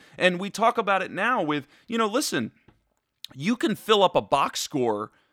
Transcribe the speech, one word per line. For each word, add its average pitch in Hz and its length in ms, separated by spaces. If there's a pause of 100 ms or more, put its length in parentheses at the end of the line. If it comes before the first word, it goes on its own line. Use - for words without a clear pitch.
(180)
And 180 220
we 196 100
talk 226 260
about 190 260
it - 100
now 220 280
with, 147 280 (180)
you 233 100
know, 226 120
listen, 202 420 (800)
you 165 220
can 226 220
fill 208 260
up 175 140
a 131 40
box 139 400
score 113 520 (200)